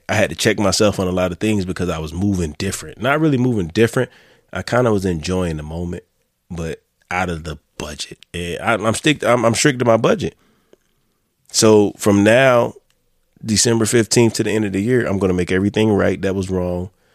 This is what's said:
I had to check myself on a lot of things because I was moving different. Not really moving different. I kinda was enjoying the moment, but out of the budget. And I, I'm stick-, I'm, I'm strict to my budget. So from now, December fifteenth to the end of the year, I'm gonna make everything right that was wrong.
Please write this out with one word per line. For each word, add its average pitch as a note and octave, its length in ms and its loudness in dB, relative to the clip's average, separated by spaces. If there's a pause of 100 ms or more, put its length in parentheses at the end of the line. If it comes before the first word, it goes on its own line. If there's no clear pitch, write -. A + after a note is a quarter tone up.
I G2+ 60 -2
had G#2 160 0
to - 60 -10
check G#2+ 220 0
myself G2+ 400 0
on F#2+ 100 -2
a F2+ 40 -2
lot F2+ 200 -2
of E2 60 -12
things G#2 260 -2
because F2+ 240 -6
I D#2+ 100 -4
was D#2+ 140 -8
moving F2+ 460 -2
different. F2+ 420 -10
Not C#3 200 -2
really D3+ 180 0
moving A#2 300 -2
different. A2+ 420 0 (420)
I F#2 100 -8
kinda A#2+ 300 0
was G2 140 0
enjoying F2 500 -2
the D2+ 60 -8
moment, F2 420 -10 (460)
but E2 320 -8 (280)
out F2+ 200 -2
of D#2+ 140 -8
the D2+ 140 -10 (200)
budget. D2+ 400 -12 (160)
And F2 260 -8
I, A2 140 0
I'm G#2+ 200 -2
stick-, D3 300 -2
I'm, A#2 200 2
I'm A2+ 100 2
strict C3+ 240 0
to B2 60 -2
my A2+ 120 4
budget. D3 380 0 (1160)
So G#2+ 460 4
from G2+ 280 4
now, A#2+ 500 4 (680)
December A2 420 2
fifteenth A#2 480 2
to - 80 -2
the G#2+ 80 0
end A2 140 0
of G2 80 -4
the G2 100 0
year, A#2+ 240 0
I'm F#2+ 120 -2
gonna F#2 160 2
make F2+ 180 -2
everything G#2 400 2
right F#2+ 300 2
that F#2+ 120 -2
was F#2 160 -4
wrong. F2+ 400 -4 (240)